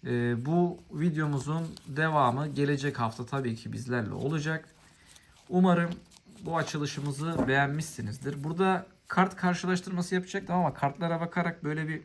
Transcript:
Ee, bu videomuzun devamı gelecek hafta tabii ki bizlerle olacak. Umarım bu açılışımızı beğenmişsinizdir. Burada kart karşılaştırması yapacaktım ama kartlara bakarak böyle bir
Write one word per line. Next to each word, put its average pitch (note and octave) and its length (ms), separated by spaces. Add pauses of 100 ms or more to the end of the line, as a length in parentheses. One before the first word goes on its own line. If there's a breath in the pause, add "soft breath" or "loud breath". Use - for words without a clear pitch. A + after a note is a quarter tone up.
Ee, A#2+ 400
bu F3 340 (120)
videomuzun D3+ 840 (120)
devamı D3 600
gelecek C#3+ 520
hafta A#2+ 260
tabii C3 300
ki A2 180
bizlerle A2+ 400
olacak. D3+ 560 (800 loud breath)
Umarım F3 420 (500)
bu E3 160
açılışımızı D3 880
beğenmişsinizdir. C#3 960
Burada F3+ 440 (200)
kart F#3+ 280
karşılaştırması F3+ 800
yapacaktım F3+ 400
ama F3 180
kartlara E3+ 460
bakarak E3+ 440
böyle D3+ 240
bir D3+ 180